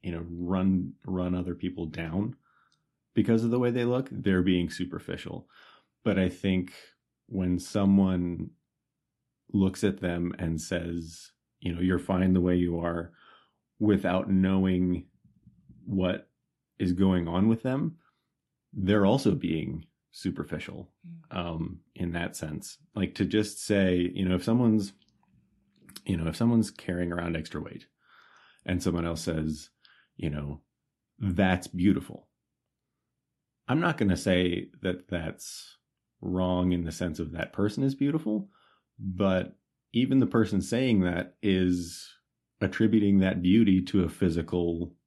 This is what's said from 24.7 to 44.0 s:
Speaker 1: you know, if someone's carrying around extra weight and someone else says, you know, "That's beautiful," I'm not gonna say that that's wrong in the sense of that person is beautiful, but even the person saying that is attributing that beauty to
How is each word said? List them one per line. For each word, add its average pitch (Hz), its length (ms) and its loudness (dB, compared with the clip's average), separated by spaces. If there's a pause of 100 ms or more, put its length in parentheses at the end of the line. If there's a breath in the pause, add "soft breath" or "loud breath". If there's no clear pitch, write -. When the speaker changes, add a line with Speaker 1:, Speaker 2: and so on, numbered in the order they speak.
Speaker 1:
you 95 100 0
know, 82 120 -2
if 80 80 -6
someone's 117 340 2
carrying 87 420 -4
around 85 240 -4
extra 80 240 -8
weight - 280 -14 (760 soft breath)
and 90 180 -2
someone 85 220 0
else 85 180 -4
says, 78 480 -4 (460 soft breath)
you 78 140 -4
know, 73 320 -8 (560)
"That's 92 480 2
beautiful," - 640 0 (1400)
I'm 151 120 2
not 175 180 0
gonna 95 180 4
say 90 540 0 (120)
that 90 260 -4
that's - 680 -10 (440)
wrong 90 520 0
in 87 120 0
the 82 80 -6
sense 82 260 -6
of 80 140 -6
that - 200 -6
person 104 300 -2
is 135 120 0
beautiful, 139 560 -2 (480 soft breath)
but 95 580 0 (360)
even 131 260 2
the 127 80 4
person 104 340 2
saying 117 400 0
that 90 420 -2
is 90 640 0 (520)
attributing 101 580 4
that 92 240 2
beauty 95 400 6
to 92 220 2